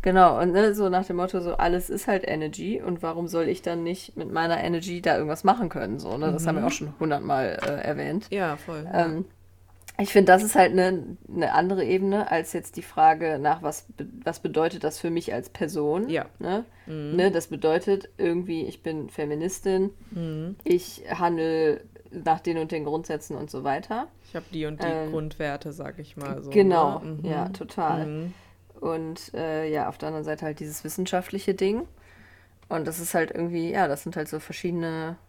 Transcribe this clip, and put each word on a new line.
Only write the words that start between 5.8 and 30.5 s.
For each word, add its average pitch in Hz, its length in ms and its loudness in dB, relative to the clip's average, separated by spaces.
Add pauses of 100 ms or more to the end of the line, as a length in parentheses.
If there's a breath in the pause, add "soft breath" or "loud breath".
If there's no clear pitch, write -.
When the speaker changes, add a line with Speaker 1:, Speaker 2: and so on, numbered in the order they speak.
Speaker 1:
so, 104 180 -6
ne? 160 140 0
Das 165 140 -2
haben 165 100 0
wir 202 60 0
Speaker 2:
Mhm. 240 40 0
Speaker 1:
auch 277 60 2
schon 151 260 -8
hundertmal, 139 640 0
äh, 143 240 -4
erwähnt. 147 440 -4
Speaker 2:
Ja, 175 260 -2
voll, 156 360 -10
ja. - 0 - (120)
Speaker 1:
Ähm, 165 200 -2 (760)
ich 202 140 -2
find, 202 160 8
das 185 140 12
ist 214 140 0
halt 185 180 8
ne, 185 420 2 (120)
ne 151 240 0
andere 180 320 4
Ebene 196 480 2
als 170 220 0
jetzt - 220 -6
die 175 60 -10
Frage 156 560 4
nach, 151 240 0
was 151 200 -6 (140)
be-, - 120 -10 (160)
was 165 160 -4
bedeutet 165 440 0
das 156 140 -4
für 170 120 -4
mich 165 220 -2
als - 180 -6
Person, 160 580 -2
Speaker 2:
Ja. 165 180 -2 (140)
Speaker 1:
ne? 208 240 -2 (220 soft breath)
Speaker 2:
Mhm. 156 300 -4
Speaker 1:
Ne, 185 140 6
das 165 180 0
bedeutet 175 600 0 (100)
irgendwie, 170 480 0
ich - 160 -10
bin 156 280 -6
Feministin, 190 800 -2 (200)
Speaker 2:
Mhm. 165 540 -6
Speaker 1:
ich - 460 0
handle 160 720 2 (420)
nach 165 160 2
den 165 180 -2
und 160 140 -4
den 151 120 -4
Grundsätzen 151 520 -4
und 147 140 -10
so 131 140 -8
weiter. 196 420 -4 (220)
Speaker 2:
Ich - 80 -14
hab 165 160 -10
die 156 140 -6
und 151 160 -8
die 170 40 -2
Speaker 1:
Ähm, 160 240 -2
Speaker 2:
Grundwerte, 156 640 -6
sag 143 260 -12
ich - 180 -16
mal 139 260 -8
so, 139 80 -12
Speaker 1:
genau, 170 500 6
Speaker 2:
ne? 156 220 -8
Mhm. - 20 -6
Speaker 1:
ja, 165 240 -2
total. 160 580 -2
Speaker 2:
Mhm. 160 280 -8 (460 soft breath)
Speaker 1:
Und, 160 540 -6
äh, 156 360 -2
ja, 151 180 0
auf - 100 -8
der 151 100 -6
anderen 156 160 -6
Seite 156 200 -4
halt 151 160 -6